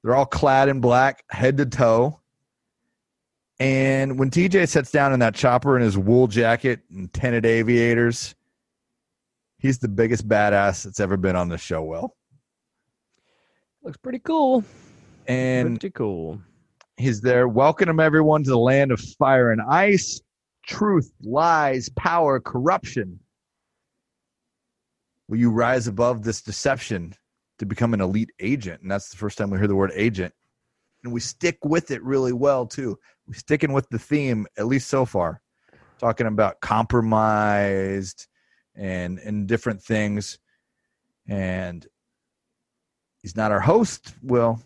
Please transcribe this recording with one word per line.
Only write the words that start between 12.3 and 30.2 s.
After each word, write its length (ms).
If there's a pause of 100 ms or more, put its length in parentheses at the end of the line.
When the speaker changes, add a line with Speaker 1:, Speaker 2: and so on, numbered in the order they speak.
Speaker 2:
Looks 140
pretty 220
cool. 440 (640)
Speaker 1:
And 540
Speaker 2:
Pretty 120
cool. 460 (560)
Speaker 1:
he's 240
there. 280
"Welcome 520
everyone 440
to 80
the 80
land 320
of 100
fire 500
and 100
ice, 600 (460)
truth, 440 (120)
lies, 680
power, 500
corruption. 800 (2000)
Will 120
you 100
rise 380
above 360
this 200
deception 720 (420)
to 80
become 300
an 60
elite 380
agent?" 440
And 80
that's 180
the 80
first 220
time 100
we 80
hear 100
the 80
word 200
agent. 380 (720)